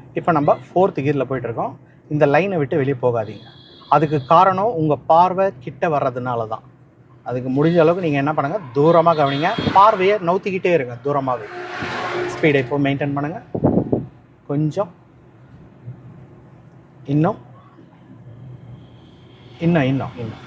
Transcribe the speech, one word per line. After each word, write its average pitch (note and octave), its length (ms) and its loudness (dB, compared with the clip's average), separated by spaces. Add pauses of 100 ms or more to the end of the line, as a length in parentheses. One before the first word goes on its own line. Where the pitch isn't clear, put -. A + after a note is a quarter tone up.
(200)
இப்போ F3 180 0
நம்ம D3 140 2 (140)
ஃபோர்த் F3+ 400 0
கியர்ல C#3+ 240 0
போயிட்டு B2 200 -6
இருக்கோம். E3 240 -6 (400)
இந்த D3 200 2
லைனை F#3 280 2
விட்டு C#3+ 200 0
வெளியே C3 200 -2
போகாதீங்க. A2 460 -4 (480)
அதுக்கு D3+ 300 2
காரணம் F#3+ 540 4
உங்க D#3 160 0 (140)
பார்வை F3+ 360 4 (200)
கிட்ட F3+ 300 -4
வர்றதுனால B2 580 -2
தான். - 100 -10 (680)
அதுக்கு B2+ 260 -6
முடிஞ்ச E3 280 2
அளவுக்கு F3 220 2
நீங்க C#3+ 180 0
என்ன D3+ 140 -2
பண்ணுங்க, D3+ 220 -4 (180)
தூரமா E3 420 4
கவனிங்க. C#3+ 300 0 (280)
பார்வையை G3+ 380 6 (120)
நவுத்திக்கிட்டே F#3 500 -2
இருங்க B2 180 -4 (100)
தூரமாவே. C3 420 -2 (840)
ஸ்பீடை C#3 300 2
இப்போ C#3+ 220 -4
மெயின்டைன் C#3 320 -2
பண்ணுங்க. D#3 240 -6 (1040)
கொஞ்சம் D3+ 440 -2 (2250)
இன்னும், E3+ 260 0 (2250)
இன்னும், E3 260 2
இன்னும், B2 320 -4
இன்னும். A2 240 -12